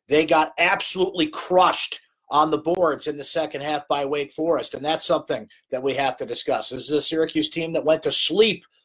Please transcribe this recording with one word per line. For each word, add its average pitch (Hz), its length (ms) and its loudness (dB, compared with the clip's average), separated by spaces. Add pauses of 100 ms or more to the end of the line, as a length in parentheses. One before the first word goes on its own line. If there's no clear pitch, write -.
They 151 160 4
got 160 320 2
absolutely 185 720 0
crushed - 760 2 (300)
on 156 220 4
the 147 60 0
boards 165 500 0
in 143 80 -6
the 143 80 -12
second 151 380 -4
half 143 260 -4
by 143 160 0
Wake 143 280 -4
Forest, 156 420 -2
and 131 100 -10
that's 156 200 0
something 143 440 -2 (240)
that 127 100 -4
we 135 120 -2
have 135 240 -2
to 127 80 -8
discuss. 120 440 -4
This 131 140 -6
is 135 80 -4
a 147 100 0
Syracuse 160 480 0
team 165 220 -4
that 156 120 -2
went 156 200 2
to 147 80 0
sleep 196 520 2 (200)